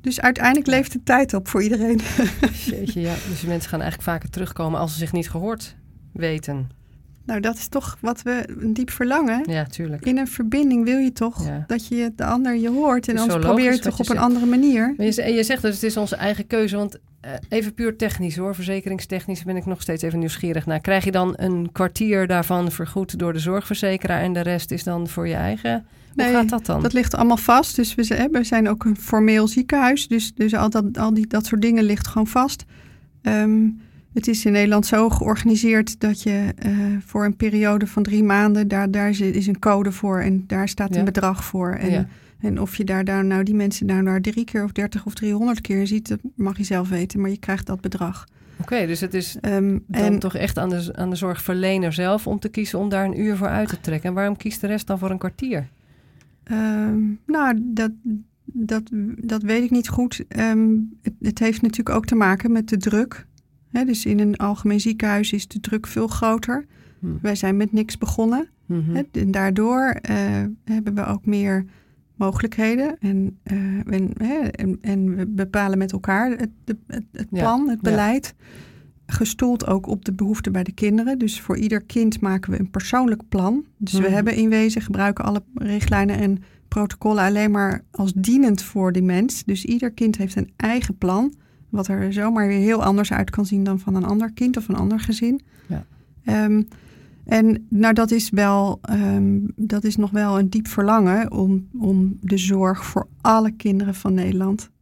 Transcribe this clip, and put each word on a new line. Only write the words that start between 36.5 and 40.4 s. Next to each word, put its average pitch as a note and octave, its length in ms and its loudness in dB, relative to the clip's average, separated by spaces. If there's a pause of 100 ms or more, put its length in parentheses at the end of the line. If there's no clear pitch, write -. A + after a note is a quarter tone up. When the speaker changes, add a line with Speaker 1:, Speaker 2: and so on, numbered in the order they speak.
Speaker 1:
eh, G3+ 160 -2 (340)
voor G#3 180 -2
een G#3 120 0
periode G#3 500 2
van G#3 160 0
drie G#3 200 2
maanden, G#3 460 4
daar, G3 220 0
daar G3+ 180 2
is, G3+ 120 0
is F#3+ 260 0
een G3 120 0
code G3+ 340 2
voor F#3+ 280 -2
en F#3+ 260 0